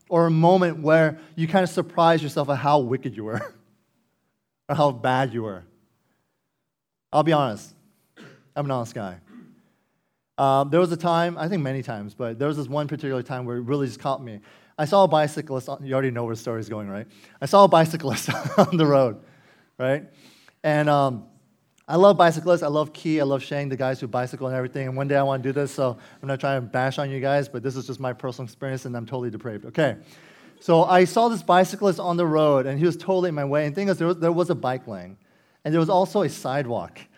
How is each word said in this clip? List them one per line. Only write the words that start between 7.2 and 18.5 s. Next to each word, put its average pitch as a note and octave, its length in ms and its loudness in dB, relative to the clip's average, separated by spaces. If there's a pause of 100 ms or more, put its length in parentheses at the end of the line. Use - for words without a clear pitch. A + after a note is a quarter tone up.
be D#3+ 100 4
honest. C3 400 -2 (800)
I'm D3 100 -4
an C#3 60 -4
honest A#2+ 220 -4
guy. F#2+ 260 -12 (1200)
Um, C3+ 320 2
there D#3+ 100 2
was F3+ 120 2
a E3+ 60 -4
time, E3+ 400 0
I D#3 100 -6
think E3+ 160 -4
many C3+ 180 -4
times, G#2 320 -10
but A#2 240 -8
there C#3 100 -2
was D3 100 -2
this C#3+ 100 -6
one D3 200 -4
particular C#3 360 -6
time B2+ 220 -10
where A#2+ 120 -8
it B2 40 -6
really C3+ 260 -4
just A2 120 -12
caught C#3 220 -6
me. A2 200 -16 (360)
I D#3 80 -2
saw G3 200 6
a - 20 2
bicyclist D3+ 600 -2
on, C#3 160 -12
you C3 80 -4
already C3 180 0
know A#2+ 140 -4
where A2+ 100 -6
the A2 60 -14
story A2+ 180 -6
is G#2 80 -10
going, G#2+ 220 -8
right? G2+ 180 -10 (320)
I C#3 60 -6
saw G3+ 180 6
a G3 60 8
bicyclist D#3+ 600 2
<laughs> - 280 -4